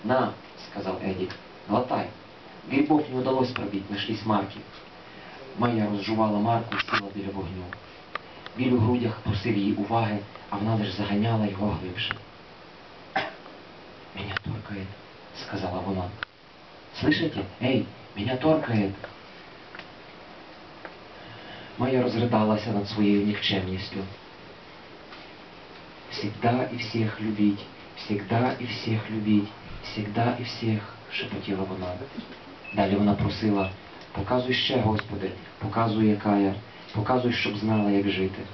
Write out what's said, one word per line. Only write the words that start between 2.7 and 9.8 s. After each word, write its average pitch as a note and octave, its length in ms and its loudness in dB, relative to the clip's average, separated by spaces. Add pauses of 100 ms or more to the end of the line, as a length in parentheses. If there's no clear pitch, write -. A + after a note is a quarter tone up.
Грибов D3 420 6
не B2+ 60 0
удалось B2+ 320 4
пробить, G2+ 400 -4
нашлись G#2 340 -2
марки». G2+ 340 0 (1000)
Майя A2 320 4
розжувала G#2+ 480 2
марку A2+ 360 2
і - 200 -2
сіла G2+ 200 0
біля F#2+ 180 -4
вогню. F#2 300 -6 (960)
Біль B2+ 140 4
у B2 60 6
грудях A2+ 420 4
просив G#2+ 380 0
її G2 160 2
уваги, G#2+ 440 2 (320)